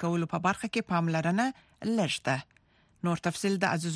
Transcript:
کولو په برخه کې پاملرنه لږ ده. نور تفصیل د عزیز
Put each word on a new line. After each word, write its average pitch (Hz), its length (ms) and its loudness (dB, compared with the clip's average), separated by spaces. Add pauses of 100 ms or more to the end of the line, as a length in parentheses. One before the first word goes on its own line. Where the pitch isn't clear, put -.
کولو 170 300 0
په 175 120 0
برخه 202 200 -2
کې - 260 -4
پاملرنه 170 580 2 (460)
لږ 160 320 0
ده. 131 80 0 (680)
نور 170 180 0
تفصیل 196 340 0
د 185 160 2
عزیز 165 200 -4